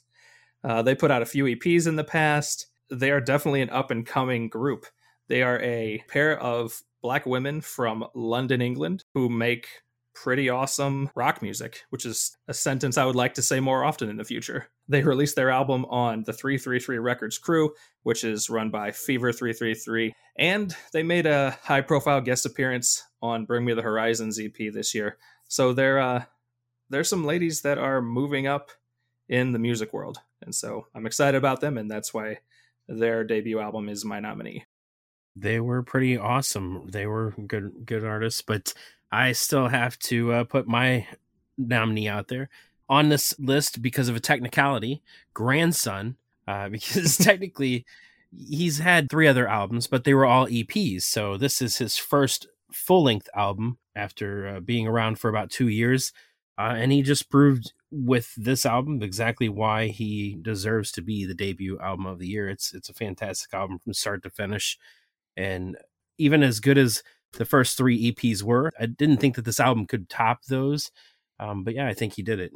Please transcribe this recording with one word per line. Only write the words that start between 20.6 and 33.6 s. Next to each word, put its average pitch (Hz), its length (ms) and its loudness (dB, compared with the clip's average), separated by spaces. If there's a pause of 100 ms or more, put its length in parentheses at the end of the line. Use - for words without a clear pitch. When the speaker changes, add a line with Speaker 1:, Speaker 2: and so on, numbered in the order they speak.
Speaker 1:
they 160 100 0
made 170 240 2
a 143 360 2
high-profile 139 600 2
guest 123 240 -2
appearance 127 580 -2 (180)
on 117 220 -2
Bring 120 220 -2
Me 120 80 2
the 113 80 -2
Horizons 110 580 -2
E 107 80 -8
P 107 220 -8
this 107 240 -6
year. 104 240 -4 (280)
So 127 280 2
they're, 135 260 4
uh, 127 240 0 (640)
there's 143 200 -2
some 180 180 0
ladies 165 360 -2
that 143 160 0
are 135 220 0
moving 135 460 -2
up 143 240 -4 (580)
in 127 240 0
the 117 60 0
music 113 340 -2
world, 98 260 -10 (220)
and - 140 -14
so 107 400 -8
I'm 110 120 -10
excited 139 300 2
about 131 240 0
them, 143 180 -2
and 107 120 -8
that's 107 240 -8
why 107 240 -8 (500)
their 113 340 0
debut 110 380 -2